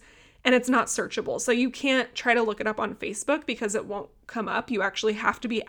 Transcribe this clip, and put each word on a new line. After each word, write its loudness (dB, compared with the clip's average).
and 6
it's 2
not 4
searchable. -4
So 2
you 2
can't 0
try 2
to 4
look -2
it -2
up -2
on -2
Facebook -2
because -2
it -2
won't -8
come -6
up. -2
You 2
actually 0
have 0
to -4
be 0